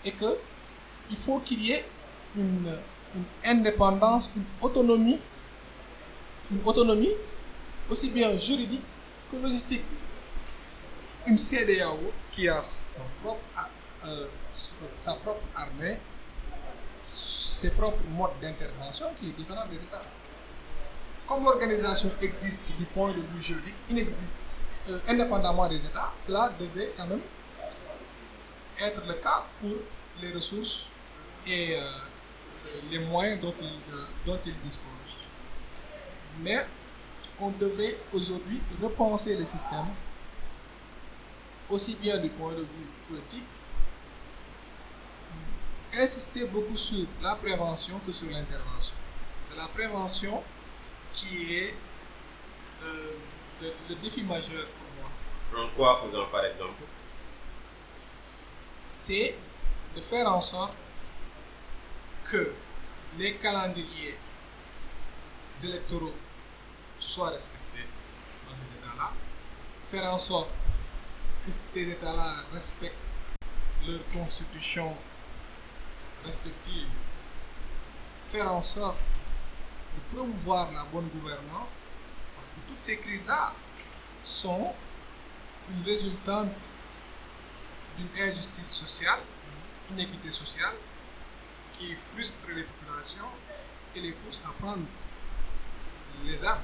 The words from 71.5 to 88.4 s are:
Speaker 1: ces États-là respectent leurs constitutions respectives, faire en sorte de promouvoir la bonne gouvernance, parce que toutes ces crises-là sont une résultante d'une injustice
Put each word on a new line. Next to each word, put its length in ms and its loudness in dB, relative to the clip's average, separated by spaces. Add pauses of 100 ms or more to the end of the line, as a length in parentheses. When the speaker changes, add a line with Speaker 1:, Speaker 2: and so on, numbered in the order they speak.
Speaker 1:
ces 380 -2
États-là 540 2 (100)
respectent 400 -2 (920)
leurs 220 -2
constitutions 840 0 (1300)
respectives, 640 -2 (1400)
faire 260 2
en 80 4
sorte 360 2 (960)
de 200 -2
promouvoir 560 2
la 200 -4
bonne 160 -2
gouvernance, 840 -6 (440)
parce 140 0
que 60 -8 (120)
toutes 120 -10
ces 180 2
crises-là 560 0 (680)
sont 500 2 (1000)
une 140 -2
résultante 800 0 (1300)
d'une 320 0
injustice 420 0